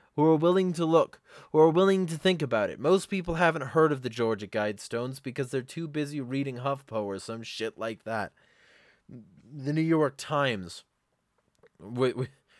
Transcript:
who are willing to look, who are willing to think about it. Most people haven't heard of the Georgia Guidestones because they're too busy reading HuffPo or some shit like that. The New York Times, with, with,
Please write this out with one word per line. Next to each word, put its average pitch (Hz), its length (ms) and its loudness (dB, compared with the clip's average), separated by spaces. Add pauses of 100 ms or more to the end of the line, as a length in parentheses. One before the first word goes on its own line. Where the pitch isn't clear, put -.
(180)
who 147 80 4
are 160 100 8
willing 180 380 2
to 165 100 -2
look, 160 380 2 (320)
who 156 60 6
are 156 100 10
willing 190 380 4
to 160 100 -6
think 180 240 2
about 117 280 0
it. - 80 -8
Most 180 280 2
people 175 300 -4
haven't 160 320 2
heard 156 260 4
of 135 80 -4
the 127 80 -6
Georgia 110 380 -2
Guidestones 110 760 -6
because 127 280 -6
they're 131 100 -2
too 165 260 -10
busy 147 320 -6
reading 135 380 -6
HuffPo 127 460 -4
or 98 160 -6
some 113 240 -10
shit 110 340 -8
like 110 260 -8
that. 107 300 -6 (1200)
The 143 180 -6
New 156 100 0
York 160 360 2
Times, 123 640 -4 (960)
with, 123 360 -2
with, 131 140 -4 (300)